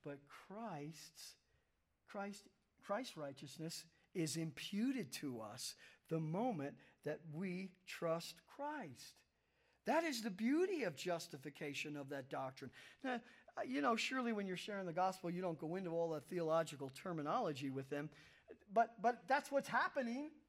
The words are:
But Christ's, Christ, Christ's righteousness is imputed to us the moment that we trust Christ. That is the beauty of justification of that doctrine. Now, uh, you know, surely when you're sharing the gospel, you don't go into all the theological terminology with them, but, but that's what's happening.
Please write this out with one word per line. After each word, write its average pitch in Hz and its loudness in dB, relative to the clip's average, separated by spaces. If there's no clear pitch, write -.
But 143 -8
Christ's, 165 -8
Christ, 202 -8
Christ's 233 0
righteousness 151 -6
is 160 2
imputed 202 0
to 123 -4
us 110 -6
the 160 2
moment 160 0
that 147 -2
we 185 -4
trust 165 -2
Christ. 277 -8
That 302 6
is 254 0
the 220 0
beauty 285 4
of 170 0
justification 151 -4
of 139 -6
that 139 -4
doctrine. 135 -6
Now, 247 0
uh, 247 -4
you 262 0
know, 247 6
surely 233 2
when 202 0
you're 185 0
sharing 196 -4
the 165 -4
gospel, 185 2
you 175 0
don't 165 0
go 165 -2
into 185 -2
all 165 2
the 156 -2
theological 160 2
terminology 156 0
with 135 -2
them, 147 -2
but, 226 4
but 226 2
that's 277 4
what's 277 4
happening. 277 2